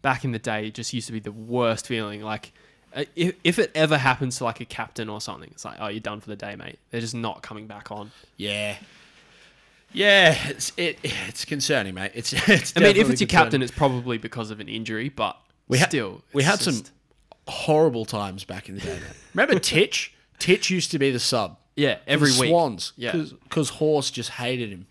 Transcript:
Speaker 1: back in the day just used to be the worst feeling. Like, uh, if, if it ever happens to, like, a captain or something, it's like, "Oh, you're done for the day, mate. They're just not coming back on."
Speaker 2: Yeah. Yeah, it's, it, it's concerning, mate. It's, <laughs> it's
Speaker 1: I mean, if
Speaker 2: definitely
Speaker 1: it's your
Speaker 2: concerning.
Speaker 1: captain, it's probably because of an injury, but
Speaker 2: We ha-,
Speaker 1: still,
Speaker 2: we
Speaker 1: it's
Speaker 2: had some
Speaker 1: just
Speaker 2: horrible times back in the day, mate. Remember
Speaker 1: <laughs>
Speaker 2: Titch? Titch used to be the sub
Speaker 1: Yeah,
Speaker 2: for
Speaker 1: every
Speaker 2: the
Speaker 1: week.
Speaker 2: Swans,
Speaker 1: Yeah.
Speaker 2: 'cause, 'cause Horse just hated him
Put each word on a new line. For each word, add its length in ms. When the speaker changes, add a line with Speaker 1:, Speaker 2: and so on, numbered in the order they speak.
Speaker 1:
back 220
in 80
the 60
day 320
just 220
used 140
to 60
be 80
the 120
worst 540
feeling. 360
Like, 300
uh, 100
if, 200
if 160
it 140
ever 220
happens 420
to, 60
like, 160
a 40
captain 440
or 120
something, 320
it's 120
like, 160
"Oh, 80
you're 120
done 200
for 100
the 60
day, 200
mate. 220
They're 100
just 140
not 280
coming 260
back 240
on." 180
Speaker 2:
Yeah. 400
Yeah, 440
it's, 280
it, 260
it's 420
concerning, 500
mate. 200
It's, 180
<laughs> 160
it's 0
Speaker 1:
I 20
mean, 80
if 60
Speaker 2:
definitely 40
Speaker 1:
it's 200
your 80
Speaker 2:
concerning. 0
Speaker 1:
captain, 340
it's 100
probably 460
because 320
of 100
an 80
injury, 400
but 300
Speaker 2:
We 100
ha-, 80
Speaker 1:
still, 360
Speaker 2:
we 100
Speaker 1:
it's 80
Speaker 2:
had 100
some 140
Speaker 1:
just 160
Speaker 2:
horrible 560
times 400
back 240
in 60
the 80
day, 120
mate. 80
Remember 200
Speaker 1:
<laughs> 60
Speaker 2:
Titch? 500
Titch 300
used 220
to 80
be 140
the 80
sub 380
Speaker 1:
Yeah, 200
Speaker 2:
for 120
Speaker 1:
every 240
Speaker 2:
the 80
Speaker 1:
week. 100
Speaker 2:
Swans, 460
Speaker 1:
Yeah. 160
Speaker 2:
'cause, 220
'cause 220
Horse 400
just 200
hated 380
him 220